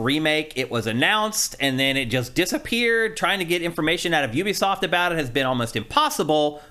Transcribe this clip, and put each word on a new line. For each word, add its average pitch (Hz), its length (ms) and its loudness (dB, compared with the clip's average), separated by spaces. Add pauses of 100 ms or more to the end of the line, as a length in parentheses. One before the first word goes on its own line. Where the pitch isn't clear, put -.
remake. 156 540 0
It 127 160 -2
was 113 160 -2
announced, 202 720 0
and 135 180 0
then 135 200 2
it 135 80 0
just 123 280 -2
disappeared. 226 840 0
Trying 185 220 0
to 180 60 -4
get 170 160 0
information 170 520 0
out 147 100 2
of 123 80 -2
Ubisoft 196 520 0
about 175 280 2
it 165 60 -2
has 143 120 -2
been 131 180 0
almost 120 280 -2
impossible. 151 960 0